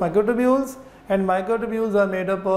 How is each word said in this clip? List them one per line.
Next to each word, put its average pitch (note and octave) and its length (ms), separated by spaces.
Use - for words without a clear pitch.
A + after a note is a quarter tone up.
microtubules A#3+ 720
and G3 180
microtubules G#3+ 800
are - 20
made F#3+ 300
up F#3+ 100